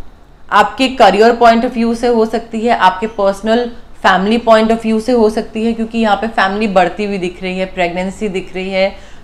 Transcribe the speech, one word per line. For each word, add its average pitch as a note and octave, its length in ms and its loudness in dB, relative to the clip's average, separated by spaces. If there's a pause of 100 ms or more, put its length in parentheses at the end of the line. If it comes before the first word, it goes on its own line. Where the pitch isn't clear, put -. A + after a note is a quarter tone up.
(520)
आपके B3 480 0
career A3 380 6
point A#3 260 4
of A#3+ 100 -4
view A#3 200 0
से A#3+ 120 -2
हो A3+ 200 2
सकती A3+ 340 -6
है, A3+ 160 0
आपके F#3 300 2
personal A3 640 -2 (320)
family G3 360 2
point A3 300 4
of A3+ 100 2
view A3 220 -2
से B3+ 120 -2
हो A3 180 4
सकती A3 340 -6
है, A3+ 80 0
क्योंकि A3+ 260 -4
यहाँ G#3+ 180 2
पे G#3+ 100 -6
फैमिली G#3 400 0
बढ़ती G3+ 380 0
हुई G3+ 140 -4
दिख F3+ 240 -8
रही F#3 160 -6
है, F#3 80 -4
pregnancy F#3 600 -4
दिख F#3 260 -8
रही F#3 160 -8
है, F#3+ 260 -2 (280)